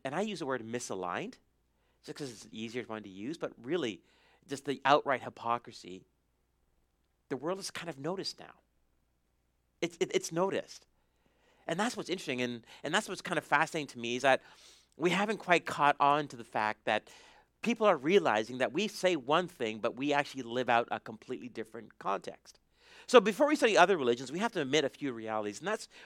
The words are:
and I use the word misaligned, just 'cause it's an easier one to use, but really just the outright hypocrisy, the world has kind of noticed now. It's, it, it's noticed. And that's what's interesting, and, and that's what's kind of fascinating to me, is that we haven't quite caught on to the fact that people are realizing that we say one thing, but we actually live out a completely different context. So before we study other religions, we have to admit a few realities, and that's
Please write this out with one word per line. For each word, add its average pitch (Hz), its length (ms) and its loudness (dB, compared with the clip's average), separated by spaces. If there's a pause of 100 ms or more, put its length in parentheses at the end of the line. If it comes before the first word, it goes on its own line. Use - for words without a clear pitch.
and 135 100 -6
I 170 60 -2
use 208 180 -4
the 151 80 -6
word 127 160 -2
misaligned, 113 720 -4 (680)
just 147 120 -12
'cause 143 140 -10
it's 104 140 -18
an 107 100 -20
easier 113 300 -8
one 110 180 -8
to 101 60 -16
use, 101 280 -10
but - 240 -8
really 123 400 -4 (480)
just 139 160 -8
the 135 200 -4
outright 139 380 6
hypocrisy, 113 840 -6 (1200)
the 139 80 -4
world 165 220 -6
has 190 120 -10
kind 170 200 -10
of 135 80 -12
noticed 165 400 -6
now. - 160 -20 (1300)
It's, 170 180 -6
it, 180 140 -2
it's - 180 -2
noticed. 170 540 -2 (800)
And 165 120 -2
that's 226 180 0
what's 208 120 -8
interesting, 139 320 -4
and, 120 240 -4 (180)
and 151 120 -2
that's 214 140 2
what's 185 120 -8
kind 180 160 -6
of 147 80 -2
fascinating 151 440 0
to - 100 -16
me, 117 180 -4
is 123 60 -4
that 131 180 6 (560)
we 165 140 2
haven't 202 260 0
quite 175 300 2
caught 143 340 2
on 143 280 4
to - 80 -16
the 117 80 -16
fact 107 420 -4
that 107 240 0 (500)
people 226 260 2
are 180 120 6
realizing 127 600 2
that 120 140 0
we 196 160 -2
say 185 280 0
one 151 320 2
thing, 110 300 -4
but 113 180 -2
we 143 180 0
actually 135 300 -2
live 120 260 -2
out 120 200 4
a 107 80 -2
completely 120 500 -10
different 110 500 -12
context. - 600 -6 (480)
So 247 140 10
before 220 280 4
we 302 80 4
study 226 200 4
other 180 220 8
religions, 123 340 0
we 165 60 -6
have 220 140 -2
to 175 100 -2
admit 139 220 2
a 131 40 -2
few 139 240 -6
realities, 107 460 -4
and 160 100 -8
that's 220 200 -6 (180)